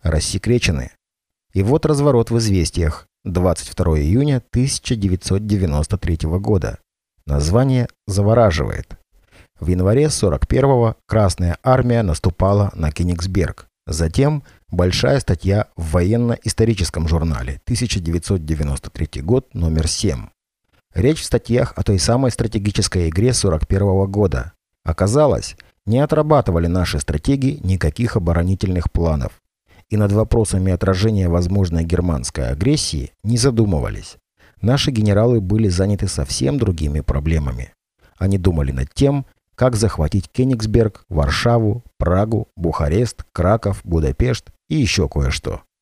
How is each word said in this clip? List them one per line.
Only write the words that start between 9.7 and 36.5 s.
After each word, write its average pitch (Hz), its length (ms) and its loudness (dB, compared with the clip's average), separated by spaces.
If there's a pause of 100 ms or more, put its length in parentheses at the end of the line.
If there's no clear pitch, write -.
сорок 85 380 0
первого 127 480 2 (100)
Красная 92 560 0
Армия 123 400 2
наступала 98 720 0
на 80 160 -2
Кенигсберг. 87 800 -4 (180)
Затем 135 560 0 (260)
большая 92 520 0
статья 98 560 -2
в 80 160 -8
военно-историческом 107 1120 0
журнале, 76 560 -2
тысяча 117 380 -4
девятьсот 82 440 -2
девяносто 76 460 -4
третий - 300 -8
год, 98 340 -2
номер 80 320 0
семь. 67 400 -4 (680)
Речь 131 280 2
в - 40 -10
статьях 120 520 0
о 98 80 -2
той 98 160 2
самой 123 320 2
стратегической 101 760 -2
игре 101 240 2
сорок 87 360 0
первого 98 400 2
года. 98 440 -2 (320)
Оказалось, 104 720 0 (300)
не 113 120 2
отрабатывали 143 680 2
наши 85 340 0
стратеги 135 640 -2
никаких 92 520 0
оборонительных 90 760 0
планов. 78 480 -2 (480)
И 107 80 -2
над 104 160 2
вопросами 101 580 2
отражения 95 580 2
возможной 87 560 0
германской 82 680 -2
агрессии 80 600 -2 (140)
не 113 140 0
задумывались. 98 800 0 (420)
Наши 131 300 0
генералы 110 500 2
были 104 280 2
заняты 95 380 0
совсем 131 520 -2